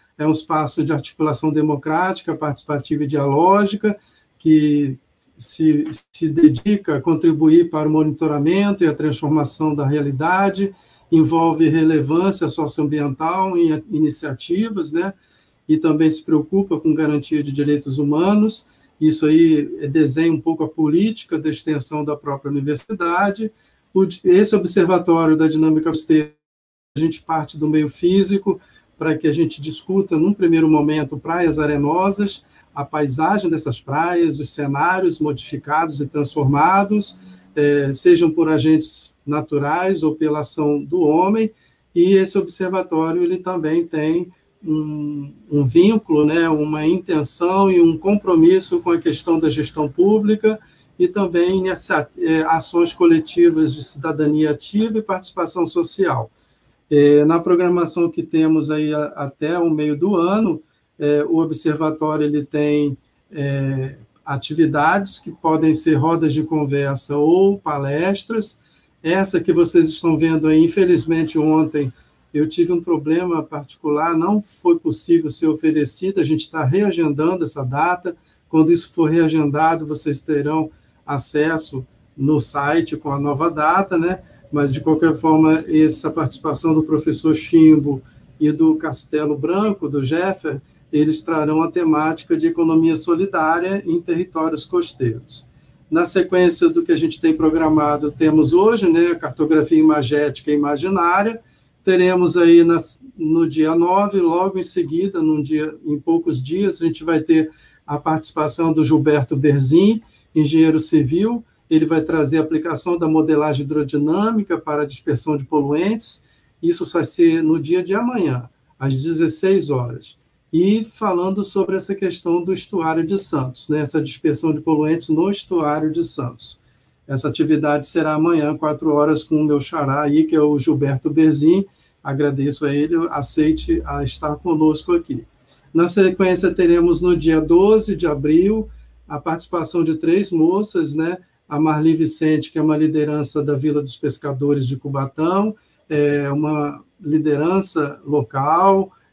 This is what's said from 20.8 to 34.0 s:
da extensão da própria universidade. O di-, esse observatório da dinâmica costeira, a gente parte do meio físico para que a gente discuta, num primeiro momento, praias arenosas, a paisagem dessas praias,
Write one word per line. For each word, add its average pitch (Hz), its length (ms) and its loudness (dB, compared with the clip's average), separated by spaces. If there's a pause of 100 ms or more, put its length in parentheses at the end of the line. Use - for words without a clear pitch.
da 151 120 -4
extensão 151 520 -4
da 147 140 -6
própria 143 340 -8
universidade. 175 1000 -4 (400)
O 190 120 4
di-, - 200 -6
esse 196 300 6
observatório 170 840 2
da 156 120 2
dinâmica 156 420 2
costeira, 156 420 0 (640)
a 143 40 -4
gente 160 220 -2
parte 156 360 -6
do 151 100 -2
meio 151 200 0
físico 190 720 0 (360)
para 156 220 -2
que - 80 -2
a 147 60 2
gente 156 280 -2
discuta, 185 560 -2
num 180 160 2
primeiro 165 360 2
momento, 151 500 0
praias 165 400 -2
arenosas, 170 840 -2 (280)
a - 120 -8
paisagem 160 640 -2
dessas 147 300 -4
praias, 160 580 -2